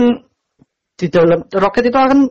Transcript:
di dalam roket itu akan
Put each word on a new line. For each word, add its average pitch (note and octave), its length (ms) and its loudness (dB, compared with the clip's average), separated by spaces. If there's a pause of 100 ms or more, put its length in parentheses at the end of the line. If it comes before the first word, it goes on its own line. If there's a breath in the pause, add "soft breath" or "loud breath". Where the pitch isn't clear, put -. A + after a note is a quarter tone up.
(1000)
di F3+ 100 -6
dalam E3+ 380 0
roket G3 400 -2
itu A#3+ 80 -2
akan C4+ 260 2 (100)